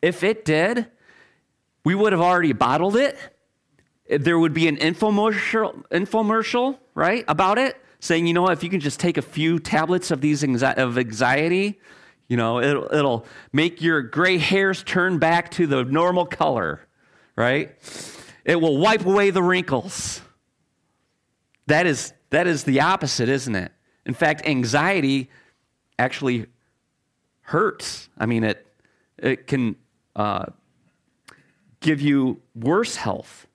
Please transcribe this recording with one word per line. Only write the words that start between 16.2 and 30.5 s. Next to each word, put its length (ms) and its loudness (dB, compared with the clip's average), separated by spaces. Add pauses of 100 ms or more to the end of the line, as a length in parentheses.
color," 600 -4 (500)
right? 400 -2 (680)
"It 160 2
will 180 2
wipe 280 2
away 240 4
the 120 2
wrinkles." 800 -2 (1500)
That 180 4
is, 260 -2 (180)
that 180 2
is 160 -2
the 160 2
opposite, 480 0
isn't 260 -2
it? 160 -4 (340)
In 100 -6
fact, 300 0
anxiety 840 0 (680)
actually 480 -2 (960)
hurts. 680 -4 (100)
I 80 -2
mean, 160 0
it, 240 -4 (520)
it 280 -2
can, 300 -2 (400)
uh, 300 -2 (1300)